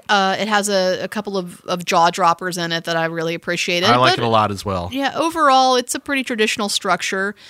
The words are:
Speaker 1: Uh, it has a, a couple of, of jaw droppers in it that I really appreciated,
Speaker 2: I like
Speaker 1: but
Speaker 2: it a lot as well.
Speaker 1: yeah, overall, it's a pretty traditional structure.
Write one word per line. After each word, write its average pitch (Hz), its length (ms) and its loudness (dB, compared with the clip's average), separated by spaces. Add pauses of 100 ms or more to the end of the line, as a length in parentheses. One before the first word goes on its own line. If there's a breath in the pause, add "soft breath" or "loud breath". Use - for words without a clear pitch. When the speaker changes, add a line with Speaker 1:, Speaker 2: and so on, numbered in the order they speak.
(100)
Speaker 1:
Uh, 190 280 2
it 202 80 -4
has 208 220 0
a, 185 340 0
a 190 60 -6
couple 202 300 -6
of, 180 260 -8
of 180 220 -6
jaw 175 240 4
droppers 180 480 0
in 170 140 -4
it 165 120 -2
that 170 140 -2
I 165 80 0
really 165 280 -4
appreciated, 175 540 -2
Speaker 2:
I 226 80 6
like 127 200 4
Speaker 1:
but 123 60 -4
Speaker 2:
it 120 40 0
a - 20 0
lot 107 220 4
as 98 160 -8
well. 92 260 -4
Speaker 1:
yeah, 269 240 -4
overall, 269 600 4
it's 247 180 -2
a 294 40 -6
pretty 269 260 -4
traditional 220 440 -2
structure. 190 680 -2 (160 loud breath)